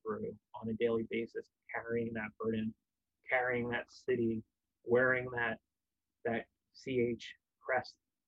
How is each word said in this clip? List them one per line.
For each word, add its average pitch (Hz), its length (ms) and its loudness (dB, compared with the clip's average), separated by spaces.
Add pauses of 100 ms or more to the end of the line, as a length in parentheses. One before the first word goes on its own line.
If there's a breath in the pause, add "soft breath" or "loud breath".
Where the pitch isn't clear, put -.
through 107 340 -4 (240)
on 113 80 -6
a 113 60 -2
daily 113 360 2
basis, 113 360 -4 (280)
carrying 117 380 -2
that 107 160 -4 (100)
burden, 110 360 -2 (520)
carrying 123 440 2
that 120 180 -2
city, 113 540 0 (420)
wearing 127 500 4
that, 117 240 0 (680)
that 117 180 0 (300)
C 131 260 -2
H 120 340 -2 (300)
crest, - 300 -2 (340)